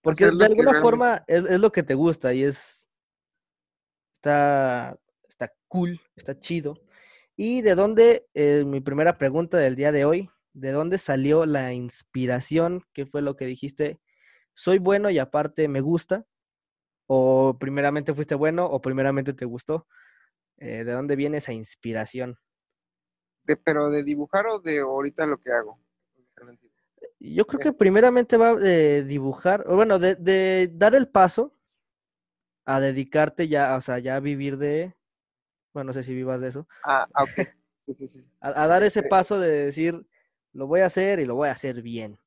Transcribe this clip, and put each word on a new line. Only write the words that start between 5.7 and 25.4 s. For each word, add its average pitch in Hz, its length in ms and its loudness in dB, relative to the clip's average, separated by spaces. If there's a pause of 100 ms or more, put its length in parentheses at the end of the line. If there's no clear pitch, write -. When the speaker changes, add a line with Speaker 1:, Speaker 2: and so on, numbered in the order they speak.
Speaker 1:
está 139 240 -14
chido. 156 400 -8 (560)
¿Y 233 280 -4
de 208 120 6
dónde, 220 600 4
eh, 147 320 2
mi 139 160 -4
primera 147 340 0
pregunta 156 400 -2
del 135 180 2
día 143 160 0
de 143 140 0
hoy, 175 260 0 (220)
¿de 135 180 -10
dónde 160 280 -4
salió 147 480 0
la 135 260 -4
inspiración? 127 1200 -4
¿Qué 139 140 -10
fue 143 160 -6
lo 139 140 -4
que 135 100 -8
dijiste? 139 540 -8 (540)
"Soy 190 240 0
bueno 196 300 0
y 180 100 0
aparte 151 480 -2
me 139 140 -4
gusta"? 170 460 -4 (800)
¿O 131 520 2
primeramente 143 540 -4
fuiste 147 220 -4
bueno 160 320 -2
o 139 160 -4
primeramente 135 500 -2
te 127 140 -10
gustó? 120 400 -8 (720)
Eh, 117 260 -12
¿de 120 80 -8
dónde 139 240 -4
viene 143 220 -2
esa 135 160 -10
inspiración? 113 840 -10 (1080)
Speaker 2:
De, 151 120 0
pero 147 340 -2
¿de 147 140 -2
dibujar 147 420 -4
o 220 140 -4
de 160 200 -4
ahorita 139 460 -4
lo 143 140 -4